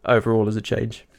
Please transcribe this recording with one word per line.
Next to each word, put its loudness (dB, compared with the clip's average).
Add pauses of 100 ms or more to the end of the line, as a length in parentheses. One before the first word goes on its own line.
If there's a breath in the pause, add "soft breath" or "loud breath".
overall 2
as -4
a -6
change? -6 (120)